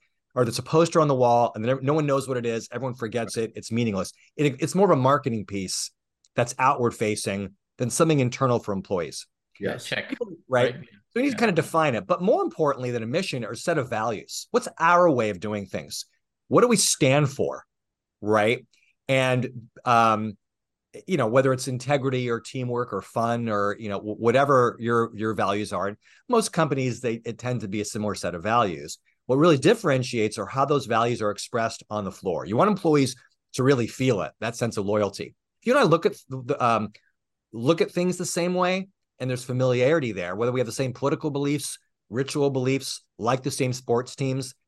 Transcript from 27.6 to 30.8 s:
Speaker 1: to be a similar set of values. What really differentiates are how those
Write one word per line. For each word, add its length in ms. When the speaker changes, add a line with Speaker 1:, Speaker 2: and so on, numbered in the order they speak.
Speaker 1:
to 80
be 120
a 40
similar 300
set 200
of 80
values. 560
What 100
really 220
differentiates 800
are 80
how 180
those 220